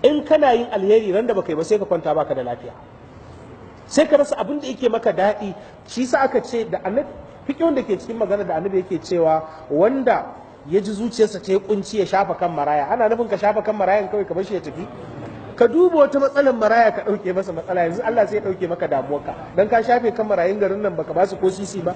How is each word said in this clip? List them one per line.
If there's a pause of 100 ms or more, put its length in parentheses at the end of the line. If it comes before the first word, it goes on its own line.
In
kana
yin
alheri
ran
da
baka
yi
ba
sai
ka
kwanta
baka
da
lafiya. (1120)
Sai
ka
rasa
abin
da
yake
maka
daɗi. (320)
Shi
sa
aka
ce
da
Annabi, (400)
fiqhun
da
ke
cikin
magana
da
Annabi
yake
cewa (280)
wanda (320)
ya
ji
zuciyarsa
ta
yi
kunci
ya
shafa
kan
maraya.
Ana
nufin
ka
shafa
kan
marayan
kawai
ka
bar
shi
ya
tafi? (720)
Ka
duba
wata
matsalar
maraya
ka
ɗauke
masa
matsala,
yanzu
Allah
sai
ya
ɗauke
maka
damuwarka. (220)
Dan
ka
shafe
kan
marayun
garin
nan
baka
ba
su
ko
sisi
ba.